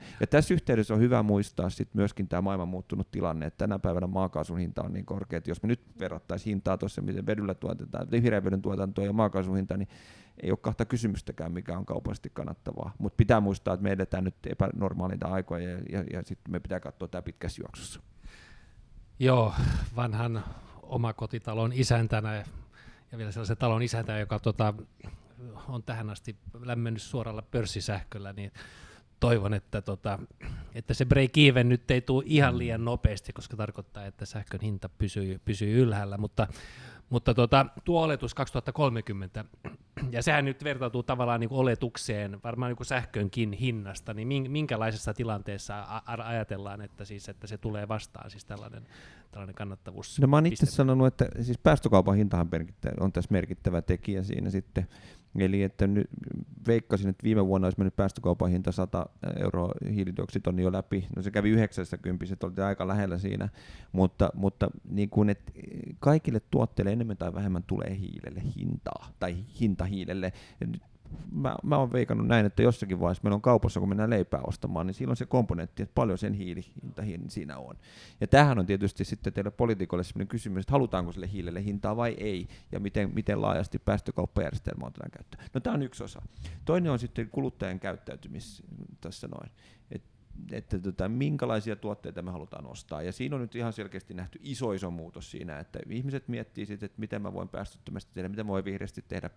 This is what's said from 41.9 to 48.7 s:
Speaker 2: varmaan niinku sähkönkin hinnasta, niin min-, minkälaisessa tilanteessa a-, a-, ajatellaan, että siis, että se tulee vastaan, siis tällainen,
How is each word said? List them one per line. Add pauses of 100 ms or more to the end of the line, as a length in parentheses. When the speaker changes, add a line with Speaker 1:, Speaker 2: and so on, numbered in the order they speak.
Speaker 2:
varmaan
niinku
sähkönkin
hinnasta,
niin
min-,
minkälaisessa
tilanteessa
a-,
a-,
ajatellaan,
että
siis,
että
se
tulee
vastaan,
siis
tällainen, (440)